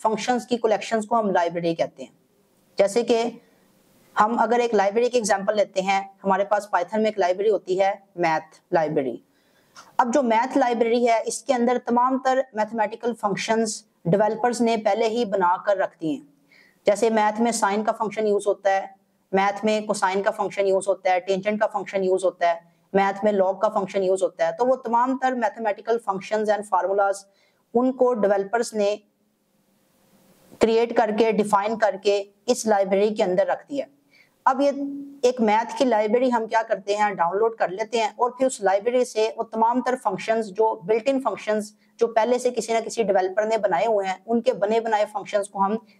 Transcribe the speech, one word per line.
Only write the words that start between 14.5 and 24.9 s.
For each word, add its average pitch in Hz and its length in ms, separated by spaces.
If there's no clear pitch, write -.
ने 226 160
पहले 214 300
ही 233 180
बनाकर 190 520
रख - 240
दी 160 120
हैं। - 140
जैसे 208 220
math 214 300
में 233 120
sine 214 320
का 226 80
फंक्शन 214 360
यूज़ 202 200
होता 196 240
है, 196 240
math 196 320
में 214 200
cosine 196 360
का 208 100
function 202 340
use 190 220
होता 190 240
है, 185 80
tangent 196 400
का 214 80
फंक्शन 196 360
यूज़ 185 220
होता 175 240
है, 170 100
math 196 280
में 214 80
log 190 300
का 214 80
function 202 340
use 190 200
होता 170 220
है। 165 60
तो 196 140
वो 254 100
तमाम 247 420